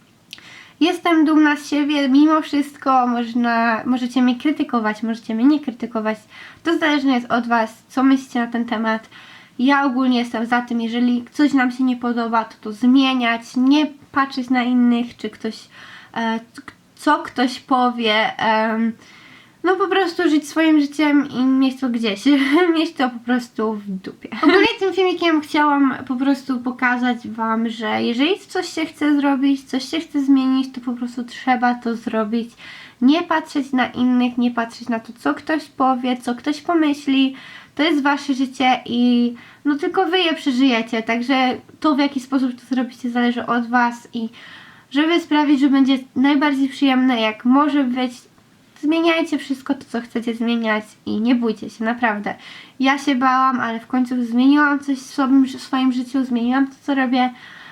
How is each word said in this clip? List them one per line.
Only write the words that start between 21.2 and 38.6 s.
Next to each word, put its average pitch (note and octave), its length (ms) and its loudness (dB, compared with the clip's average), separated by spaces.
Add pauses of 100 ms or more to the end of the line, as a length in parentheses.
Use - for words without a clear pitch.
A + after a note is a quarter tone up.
i B3 140 -2
mieć C4 360 2
to C4+ 80 -2
gdzieś, A3+ 360 -2 (240)
<laughs> E4 300 4
mieć E4 140 -2
to B3 180 -2
po A#3+ 80 -10
prostu A#3 540 -4
w G3+ 180 -10
dupie. - 380 -12 (140)
Ogólnie F#4+ 240 4 (120)
tym F#4+ 160 -2
filmikiem F4 460 0
chciałam D4 540 0 (140)
po B3+ 80 -4
prostu C4+ 440 -2
pokazać B3 680 -2
wam, A3+ 400 -2
że A3 340 -4
jeżeli C4 360 0
coś - 300 -8
się D#4+ 180 -6
chce D4 300 -2
zrobić, C#4 480 0
coś - 240 -8
się E4 120 -4
chce D4 200 -6
zmienić, C4 540 2
to B3 60 -14
po B3 120 -6
prostu A#3+ 320 -8
trzeba B3 500 -2
to A#3 220 -6
zrobić. A3 540 -4 (520)
Nie D4+ 200 4
patrzeć D#4+ 500 -4
na B3+ 140 0
innych, B3 520 0
nie A#3+ 120 2
patrzeć A#3 380 -6
na A3+ 120 -4
to, A#3 180 -16
co - 160 -2
ktoś D4+ 300 -4
powie, B3+ 520 -2
co A#3+ 180 -6
ktoś D4 260 -6
pomyśli. C#4+ 760 0 (400)
To - 80 -2
jest D4+ 200 2
wasze C#4+ 320 0
życie B3+ 520 0